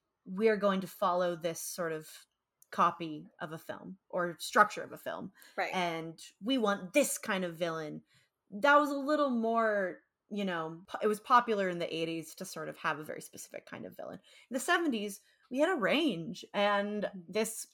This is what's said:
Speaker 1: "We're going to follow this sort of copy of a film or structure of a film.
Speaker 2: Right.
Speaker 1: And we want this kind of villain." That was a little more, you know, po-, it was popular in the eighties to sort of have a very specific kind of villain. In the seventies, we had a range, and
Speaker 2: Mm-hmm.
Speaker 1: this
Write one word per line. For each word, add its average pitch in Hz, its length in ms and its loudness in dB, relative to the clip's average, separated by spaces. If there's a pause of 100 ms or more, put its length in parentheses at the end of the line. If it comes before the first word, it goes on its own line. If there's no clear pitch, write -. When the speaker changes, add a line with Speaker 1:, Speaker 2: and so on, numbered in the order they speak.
(260)
Speaker 1:
"We're 214 320 4
going 190 240 4
to 185 60 -6
follow 180 500 2
this 165 240 -4
sort 165 320 -4
of 156 160 -8 (640)
copy 170 580 0 (100)
of 156 140 -8
a 160 60 -10
film 180 380 -12 (120)
or 175 300 -2
structure - 440 4
of - 100 -12
a - 60 -14
film. 95 320 -8 (260)
Speaker 2:
Right. 185 160 -2
Speaker 1:
And 165 460 -2 (240)
we 262 160 2
want 196 340 0
this 277 260 4
kind 190 260 -2
of 170 120 -6
villain." 160 460 -4 (480)
That 285 280 6
was 294 120 4
a 285 60 -2
little 285 340 2
more, 220 680 0 (280)
you 202 160 -2
know, 165 420 -4
po-, - 160 -8
it 214 40 4
was 208 140 2
popular 196 480 4
in 175 100 -4
the - 160 -4
eighties 165 400 -4
to 185 100 -12
sort 156 240 -8
of 156 80 -10
have 156 220 -2
a 156 60 -10
very - 160 -10
specific - 460 -16
kind - 180 -10
of 92 120 -14
villain. - 220 -12 (300)
In 233 60 -8
the 262 40 -2
seventies, 254 640 0 (300)
we 254 80 -2
had 311 120 4
a 381 40 2
range, 185 800 0
and 202 600 0
Speaker 2:
Mm-hmm. 190 40 -12 (100)
Speaker 1:
this 214 440 -2